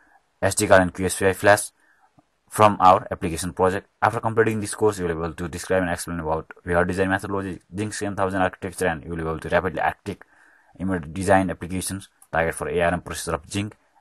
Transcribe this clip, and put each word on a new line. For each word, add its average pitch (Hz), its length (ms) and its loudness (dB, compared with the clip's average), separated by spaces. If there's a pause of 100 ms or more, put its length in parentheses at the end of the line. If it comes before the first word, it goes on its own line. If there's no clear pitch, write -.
(420)
S 98 140 0
D 104 120 0
card 95 140 8
and 87 120 0
Q 95 140 -4
S - 100 -4
P 98 100 0
I 95 60 4
flash 104 380 4 (760)
from 104 320 6
our 95 300 8
application 82 420 -6
project. 92 340 2 (140)
After 107 180 0
completing 110 400 0
this 101 160 -6
course, 104 240 2
you 90 60 -2
will 85 100 -2
be 80 60 -6
able 82 140 -6
to 87 120 -8
describe 92 360 -2
and 87 80 -2
explain 85 280 -6
about 80 320 -4 (140)
V 87 80 -2
R 85 100 4
design 90 260 0
methodology, 98 520 -4 (120)
Zynq 104 200 -6
seven 101 220 -6
thousand 95 260 -2
architecture, 92 460 -2
and 80 160 -4
you 85 80 -12
will 85 60 -6
be 82 40 -6
able 80 180 -4
to 78 100 -10
rapidly 85 300 0
architect - 440 -6 (560)
embedded 87 340 -6
design 95 360 2
applications 90 600 -8 (220)
target 80 240 -2
for - 120 -8
A 73 140 -2
R 85 120 2
M 85 80 -4
processor 82 320 -8
of 82 120 -6
Zynq, 101 280 -6 (280)